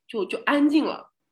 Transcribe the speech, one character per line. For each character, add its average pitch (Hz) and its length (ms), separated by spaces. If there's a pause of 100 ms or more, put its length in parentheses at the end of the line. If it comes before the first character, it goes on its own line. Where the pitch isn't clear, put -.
就， 214 180
就 - 200
安 285 240
静 285 160
了。 - 260 (200)